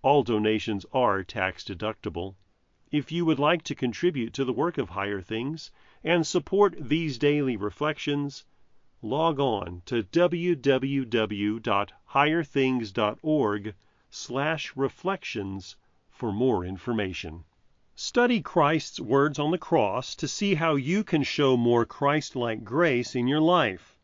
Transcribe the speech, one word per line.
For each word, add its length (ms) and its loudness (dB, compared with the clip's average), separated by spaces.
All 220 4
donations 680 0
are 300 2
tax 400 -4
deductible. 720 -8
If 200 -2
you 140 -2
would 140 2
like 240 2
to 120 -6
contribute 580 -2
to 120 -2
the 80 -2
work 240 -2
of 120 -4
Higher 320 -4
Things 500 -6
and 240 2
support 500 2
these 400 -2
daily 380 2
reflections, 880 -4
log 380 0
on 460 -2
to 180 -2
w 520 2
w 500 2
w 540 0
dot 320 0
higher 380 2
things 480 0
dot 300 0
org 520 0
slash 680 -4
reflections 1000 -6
for 220 -6
more 320 2
information. 800 -6
Study 460 0
Christ's 580 0
words 400 2
on 120 0
the 60 0
cross 580 0
to 120 -6
see 280 0
how 200 0
you 280 0
can 200 0
show 340 4
more 280 4
Christ-like 760 -2
grace 520 0
in 120 2
your 140 2
life. 640 2